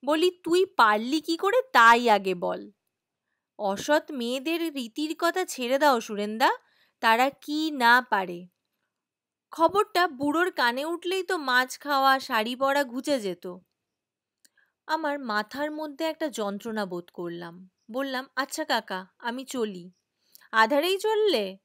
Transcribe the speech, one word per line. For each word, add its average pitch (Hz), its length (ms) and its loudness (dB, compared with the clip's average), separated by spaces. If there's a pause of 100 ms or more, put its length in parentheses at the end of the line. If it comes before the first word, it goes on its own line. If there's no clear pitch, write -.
বলি, 320 260 2 (120)
"তুই 359 220 2
পারলি 240 560 2
কি 330 160 -4
করে 392 240 2 (120)
তাই 233 360 8
আগে 196 260 4
বল। 185 360 -8 (880)
অসৎ 247 520 0
মেয়েদের 285 640 -4
রীতির 285 460 -6
কথা 349 260 -2
ছেড়ে 254 340 -4
দাও 285 200 4
সুরেন্দা, 220 520 -2 (480)
তারা 240 300 4
কি 302 420 -6
না 247 300 4
পারে।" 180 460 -4 (1040)
খবরটা 359 560 2
বুড়োর 294 440 0
কানে 254 340 0
উঠলেই 349 380 -4
তো 370 140 -4
মাছ 254 420 0
খাওয়া, 269 400 2
শাড়ি 240 360 -2
পরা 269 280 0
ঘুচে 269 360 -2
যেত। 190 260 -8 (1400)
আমার 302 320 -2
মাথার 254 520 -4
মধ্যে 302 340 -8
একটা 320 240 -4
যন্ত্রণা 208 560 -6
বোধ 180 280 -10
করলাম। 175 560 -12 (220)
বললাম, 262 340 -6 (100)
"আচ্ছা 277 280 -6
কাকা, 214 440 -4 (120)
আমি 247 260 -8
চলি।" 196 460 -8 (600)
"আধারেই 285 460 2
চললে?" 381 680 0